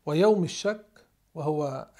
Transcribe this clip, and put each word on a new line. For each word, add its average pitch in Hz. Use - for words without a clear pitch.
ويوم 185
الشك -
وهو 147